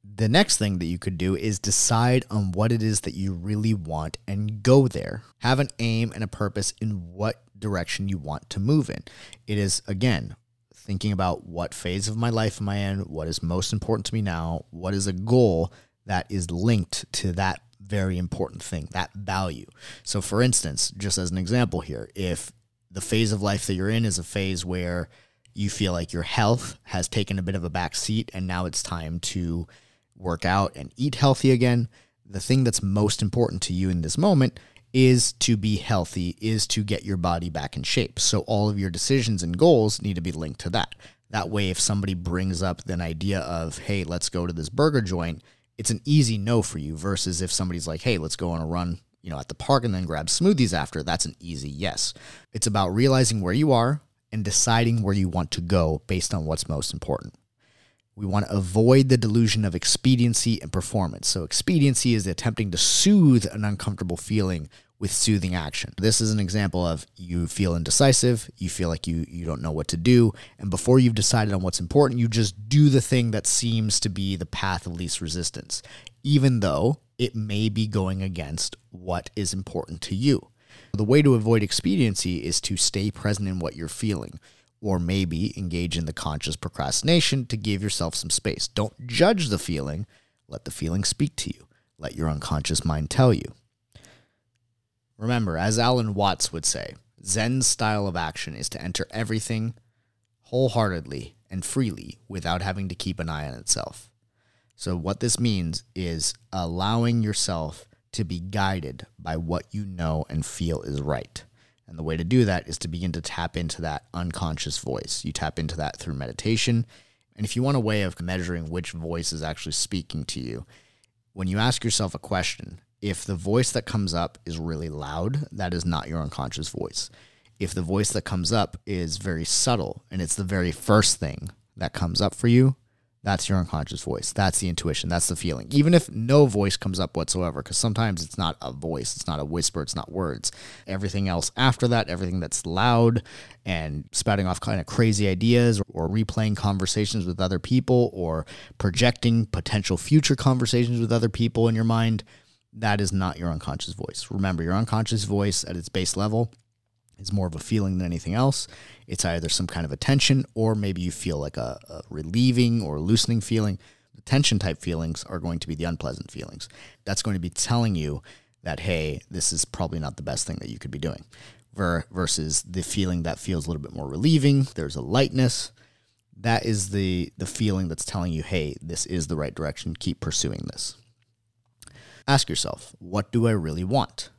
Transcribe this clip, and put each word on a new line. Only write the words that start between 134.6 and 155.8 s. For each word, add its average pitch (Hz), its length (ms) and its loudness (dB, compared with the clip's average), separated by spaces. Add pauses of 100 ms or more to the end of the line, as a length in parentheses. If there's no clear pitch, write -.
intuition. 82 400 -2
That's 85 220 0
the 85 80 -2
feeling. 71 340 -6
Even 147 220 6
if - 180 4
no 135 340 6
voice 101 300 2
comes 92 240 -4
up 87 160 -4
whatsoever, 82 480 -2
'cause - 140 -6
sometimes 104 440 0
it's - 160 -10
not 82 240 -2
a 64 120 -8
voice, 69 420 -6
it's - 120 -8
not 76 120 -2
a 71 60 -4
whisper, 82 360 -2
it's - 140 -6
not - 160 -8
words. 82 400 -4 (360)
Everything 95 420 -2
else 85 260 0
after 127 320 4
that, 117 220 2
everything 90 320 -2
that's - 240 -6
loud 117 580 4 (400)
and 78 480 -4
spouting 101 340 2
off 90 140 0
kind 104 220 -2
of - 60 -8
crazy 104 420 4
ideas 113 580 4
or 82 220 -2
replaying 107 480 0
conversations 101 680 0
with 87 140 -4
other 92 200 0
people 127 520 4
or 80 340 -4 (320)
projecting 117 680 2
potential - 520 -2
future 147 380 4
conversations 120 640 2
with 113 140 2
other 117 160 2
people 117 400 2
in 113 60 2
your 113 100 2
mind, 113 400 2 (480)
that 107 260 0
is 92 140 0
not 90 260 -2
your 87 120 -2
unconscious - 420 -6
voice. - 380 -10
Remember, 92 320 0
your 87 100 0
unconscious 110 500 0
voice 101 400 0
at 90 140 -8
its 85 100 -10